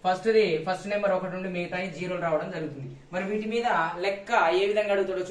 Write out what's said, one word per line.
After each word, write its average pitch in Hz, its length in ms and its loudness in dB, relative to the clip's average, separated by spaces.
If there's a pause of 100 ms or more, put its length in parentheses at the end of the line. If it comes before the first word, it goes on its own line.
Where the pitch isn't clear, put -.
ఫస్ట్ది, 214 600 4
ఫస్ట్ 185 220 -2
నెంబర్ 202 240 0
ఒకటి 185 240 -2
ఉండి 185 140 -6
మిగతాయి 180 400 -4
జీరోలు 175 320 -4
రావడం 160 300 0
జరుగుతుంది. 143 380 -8 (240)
మరి 185 100 -2
వీటి 214 300 -2
మీద 233 140 0 (300)
లెక్క 196 340 -4 (300)
ఏ 202 40 4
విధంగా 208 260 2
అడుగుతాడో 185 400 0